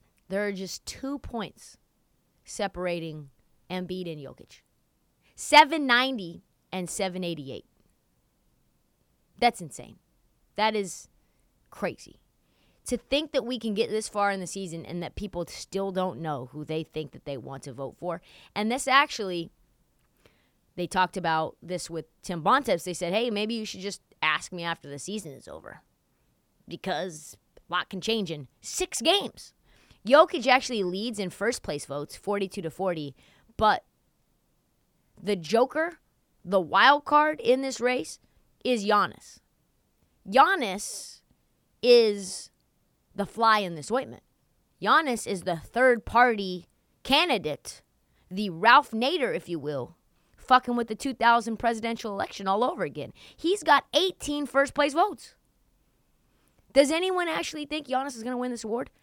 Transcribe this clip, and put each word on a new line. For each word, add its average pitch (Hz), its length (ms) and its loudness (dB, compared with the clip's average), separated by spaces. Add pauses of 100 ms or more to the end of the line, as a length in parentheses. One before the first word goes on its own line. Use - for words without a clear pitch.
(300)
there 202 180 -2
are 202 60 -2
just 185 320 -10
two 269 340 -8
points - 580 -12 (680)
separating 170 840 -6 (400)
Embiid 180 420 -6
and 151 100 -10
Jokic. - 400 -20 (720)
Seven 294 500 6
ninety 240 580 0 (280)
and 180 180 -6
seven 185 340 -4
eighty-eight. 143 420 -8 (1700)
That's 240 240 2
insane. - 360 -16 (580)
That 220 200 0
is 196 340 -6 (600)
crazy. - 500 -10 (680)
To 247 100 -4
think 302 340 -2
that 262 140 0
we 254 120 -4
can 220 160 -4
get 196 160 0
this 214 200 -4
far 202 200 0
in 196 120 -4
the 175 60 -8
season 165 380 -10
and 170 160 -8
that 160 140 -10
people 175 320 -6
still - 460 -6
don't 185 260 -2
know 147 320 -6
who 147 140 -10
they 156 180 -4
think 156 300 -10
that - 100 -20
they 139 140 -8
want 135 260 -12
to 139 80 -14
vote 127 260 -10
for. 170 240 -6 (320)
And 214 160 -2
this 254 200 -2
actually, 202 600 2 (1200)
they 180 100 -4
talked 180 300 0
about 160 480 -2
this 175 260 -8
with 165 160 -8 (160)
Tim 170 200 -6
Bontemps. 214 420 2
They 180 100 -6
said, 170 200 -4
"Hey, 226 180 0
maybe 214 220 -2
you 220 120 -6
should 196 140 -12
just 190 220 -10 (200)
ask 156 300 0
me 175 120 -8
after 165 260 -6
the 143 100 -10
season 190 320 -8
is 127 160 -20
over." - 340 -16 (840)
Because 165 680 -8 (200)
a - 160 -14
lot 175 160 -2
can 190 120 -10
change 214 280 -2
in 147 200 -10 (120)
six - 400 -6
games. 339 520 0 (520)
Jokic 285 400 6
actually 254 380 2
leads 202 360 -4
in 190 100 -4
first - 340 -4
place 147 220 -6
votes, 147 320 -10
forty-two 202 440 -4
to 165 80 -6
forty, 160 460 -4 (400)
but 214 300 2 (1400)
the 196 160 -2
joker, 247 640 0 (440)
the 190 160 2
wild 226 460 6
card 302 340 4
in 262 220 4
this 269 180 -6
race 247 400 -2 (460)
is 240 200 0
Giannis. 208 540 0 (920)
Giannis 254 920 2 (600)
is 220 680 4 (640)
the 196 100 -2
fly 220 340 4
in 180 160 -4
this 151 160 -8
ointment. 220 320 -4 (580)
Giannis 262 460 2
is 190 160 -4
the 170 140 -2
third 240 460 4
party 208 640 2 (380)
candidate, 247 800 0 (460)
the 196 200 -4
Ralph 220 420 6
Nader, 247 420 0
if - 140 -6
you 170 120 -4
will, 139 360 -6 (400)
fucking 254 400 2
with 240 120 -2
the 220 80 -8
two 269 180 -6
thousand 233 440 2
presidential 226 540 -4
election 196 360 -6
all 202 160 2
over 262 200 -2
again. 147 300 -8 (240)
He's 359 260 -2
got 277 300 4
eighteen 294 520 -2
first 269 280 0
place 294 200 2
votes. 339 420 -2 (1400)
Does 277 160 8
anyone 359 380 0
actually 320 380 -6
think 302 220 -6
Giannis 254 300 -4
is 220 60 -12
gonna 247 120 -6
win 247 160 -4
this 240 120 -10
award? 233 260 -6 (140)